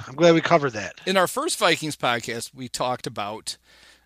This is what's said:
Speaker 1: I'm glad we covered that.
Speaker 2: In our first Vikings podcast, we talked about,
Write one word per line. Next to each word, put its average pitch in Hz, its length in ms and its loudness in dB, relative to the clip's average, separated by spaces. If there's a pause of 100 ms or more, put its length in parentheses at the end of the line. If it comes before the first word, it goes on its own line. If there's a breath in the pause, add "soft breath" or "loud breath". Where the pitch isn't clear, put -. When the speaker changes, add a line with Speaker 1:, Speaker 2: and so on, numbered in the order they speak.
Speaker 1:
I'm 127 60 -14
glad 165 200 8
we 165 60 4
covered 143 320 2
that. 104 220 -8 (120)
Speaker 2:
In 190 100 2
our 180 120 4
first 302 300 -4
Vikings 156 360 0
podcast, 120 600 -4
we 131 140 -12
talked 123 380 -6
about, 107 520 -10 (480 soft breath)